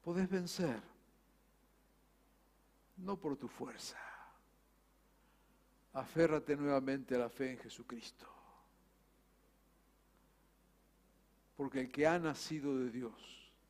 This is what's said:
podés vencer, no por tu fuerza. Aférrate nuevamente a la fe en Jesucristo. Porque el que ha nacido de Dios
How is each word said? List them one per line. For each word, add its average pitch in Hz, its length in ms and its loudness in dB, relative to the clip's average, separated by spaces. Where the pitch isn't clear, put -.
podés 175 280 2
vencer, 175 520 2
no 190 200 -2
por 147 200 0
tu 117 100 -6
fuerza. - 520 -8
Aférrate 151 640 4
nuevamente 135 600 2
a - 20 4
la 120 120 2
fe 131 240 -4
en 123 40 -10
Jesucristo. - 680 -14
Porque 135 260 -2
el 127 100 -4
que 147 140 4
ha 170 140 6
nacido 147 580 0
de 123 140 0
Dios - 600 -10